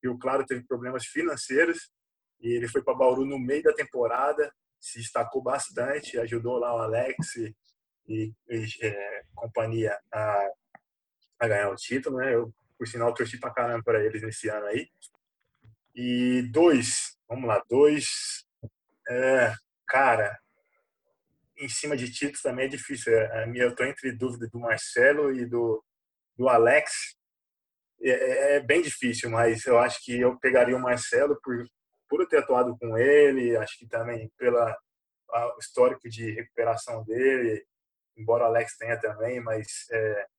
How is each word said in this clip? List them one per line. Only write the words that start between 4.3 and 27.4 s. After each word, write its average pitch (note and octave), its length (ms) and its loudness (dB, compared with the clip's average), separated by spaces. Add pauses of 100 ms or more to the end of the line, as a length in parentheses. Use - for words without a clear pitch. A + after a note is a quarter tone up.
Se - 200 -16
destacou A#2 420 -4
bastante, C3 760 -4
ajudou A#2 380 -4
lá A#2+ 180 -2
o A#2 40 -2
Alex A#2 560 -4
e, A2+ 200 -8 (520)
e, A2 260 -6 (480)
é, G2+ 400 -6 (140)
companhia A2 640 -4 (160)
a, G#2 360 -2 (920)
a A#2 80 0
ganhar G2+ 220 0
o F#2+ 60 -6
título, C3 420 -4
né? B2+ 180 0
Eu, A#2 180 0 (240)
por A#2 100 -8
sinal, A#2 260 0
torci A#2+ 260 -6
pra B2+ 120 -8
caramba A#2+ 320 -2
pra A2 200 2
eles A2 180 -2
nesse A2 280 -8
ano G#2 180 -6
aí. A2 200 -4 (1080)
E B2 560 0
dois, D3+ 680 4 (100)
vamos B2 200 -6
lá, G#2+ 200 2
dois, C#3+ 800 2 (640)
é, B2+ 420 4 (360)
cara, G#2+ 500 2 (1200)
em C#3 100 -12
cima D3 300 -4
de B2 140 -6
títulos C#3+ 320 -6
também C3 220 -2
é C3+ 40 -4
difícil. C3 480 0
É, A2 260 0
a A#2 40 -6
minha, B2 160 -2
eu A#2+ 120 2
tô B2+ 80 -2
entre C3+ 280 -6
dúvida A#2+ 420 -6
do A#2 60 -8
Marcelo C3 720 4
e B2 100 -4
do, A#2 400 0 (540)
do B2 100 2
Alex. B2 680 4 (840)